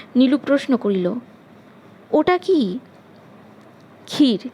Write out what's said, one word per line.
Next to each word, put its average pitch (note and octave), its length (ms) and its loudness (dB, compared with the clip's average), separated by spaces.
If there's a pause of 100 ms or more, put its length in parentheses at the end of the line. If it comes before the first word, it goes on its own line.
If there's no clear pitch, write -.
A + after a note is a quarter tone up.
(160)
নীলু C4 220 4
প্রশ্ন C#4 380 0
করিল, G3 300 -2 (1040)
"ওটা - 280 2
কি?" C4 400 0 (1300)
"ক্ষীর, B3 340 0 (140)